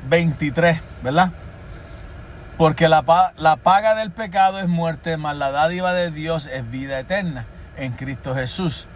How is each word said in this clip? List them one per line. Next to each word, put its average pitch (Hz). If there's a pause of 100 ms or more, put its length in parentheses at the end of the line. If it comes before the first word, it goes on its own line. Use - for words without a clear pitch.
veintitrés, 165 (220)
¿verdad? 165 (1300)
"Porque 160
la 156
pa-, 175
la 156
paga 208
del 220
pecado 190
es 185
muerte, 165
mas 147
la 139
dádiva 175
de 175
Dios 156
es 131
vida 135
eterna 143 (300)
en 131
Cristo 131
Jesús". 135